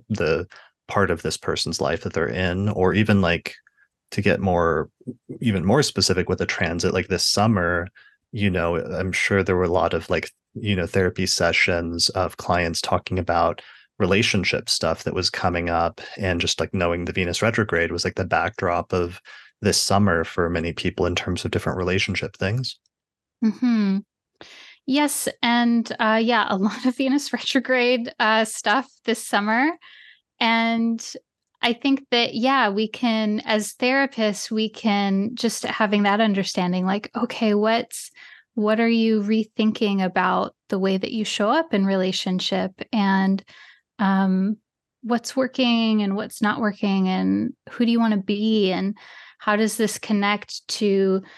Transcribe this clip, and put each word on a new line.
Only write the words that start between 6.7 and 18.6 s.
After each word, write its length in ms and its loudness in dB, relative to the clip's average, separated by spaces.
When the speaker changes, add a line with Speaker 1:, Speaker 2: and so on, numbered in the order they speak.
Speaker 1:
like, 140 -2
this 180 -2
summer, 640 2
you 160 0
know, 280 0
I'm 360 -4
sure 280 0
there 140 0
were 80 2
a 60 0
lot 240 0
of, 160 -4
like, 220 -2
you 220 -2
know, 100 0
therapy 400 0
sessions 840 0
of 280 -4
clients 440 -2
talking 360 -2
about 440 0
relationship 680 0
stuff 360 -2
that 100 -6
was 140 -2
coming 400 -2
up, 320 -2
and 240 -2
just, 180 -2
like, 140 -4
knowing 320 -2
the 80 -6
Venus 280 -2
retrograde 520 0
was, 100 -4
like, 120 -4
the 100 -2
backdrop 680 -2